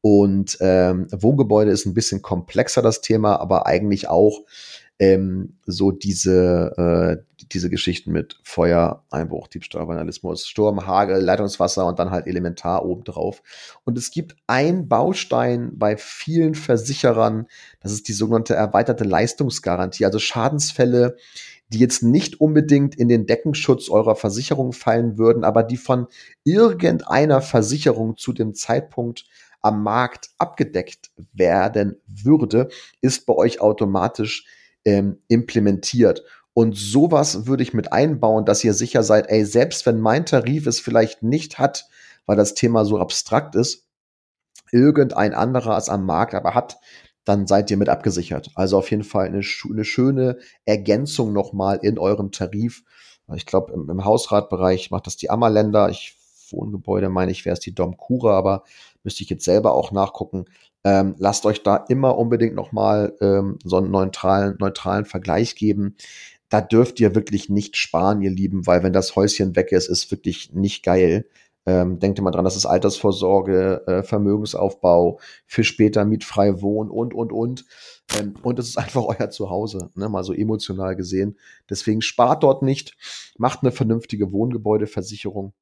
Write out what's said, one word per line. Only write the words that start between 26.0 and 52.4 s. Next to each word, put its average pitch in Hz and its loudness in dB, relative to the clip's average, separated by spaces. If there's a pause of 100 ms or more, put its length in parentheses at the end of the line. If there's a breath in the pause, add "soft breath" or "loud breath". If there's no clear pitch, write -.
irgendeiner 165 4
Versicherung 113 0
zu - -8
dem 110 -4
Zeitpunkt - -6 (340 soft breath)
am 107 0
Markt 117 -2
abgedeckt - -6 (220)
werden 98 0
würde, 120 2 (320 loud breath)
ist - -2
bei 120 4
euch 117 2
automatisch, 104 0 (400 soft breath)
ähm, 101 2
implementiert. 110 2 (320 soft breath)
Und 113 2
sowas 139 0
würde 131 0
ich - -14
mit 110 -2
einbauen, 113 2
dass 101 2
ihr 110 4
sicher 117 0
seid, 107 4
ey, 107 4
selbst 117 0
wenn 113 2
mein 113 2
Tarif 139 0
es 117 -2
vielleicht 117 0
nicht 147 -2
hat, 139 -2 (360 soft breath)
weil 101 2
das 104 2
Thema 113 2
so 104 0
abstrakt 120 -4
ist, - -2 (840)
irgendein 135 4
anderer 113 -2
es 95 -4
am 95 -2
Markt 92 -2
aber 87 -2
hat, - -2 (460 soft breath)
dann 101 0
seid 101 2
ihr 104 0
mit 101 2
abgesichert. - -4
Also 95 2
auf 95 -2
jeden 107 -2
Fall 98 -2
eine 98 -4
schu-, - -8
eine 107 -4
schöne 127 0 (260 loud breath)
Ergänzung 107 0
nochmal 98 -2
in 107 0
eurem 98 -2
Tarif. 104 -6 (500 soft breath)